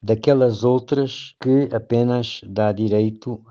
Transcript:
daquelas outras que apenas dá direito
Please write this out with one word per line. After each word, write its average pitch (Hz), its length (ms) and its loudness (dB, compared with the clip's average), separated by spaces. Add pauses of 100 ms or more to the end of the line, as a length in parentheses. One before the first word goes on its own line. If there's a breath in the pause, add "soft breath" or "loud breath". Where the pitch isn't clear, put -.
daquelas 113 640 2
outras 127 760 -2
que 135 300 2
apenas 120 760 -2
dá 104 280 0
direito 110 760 -2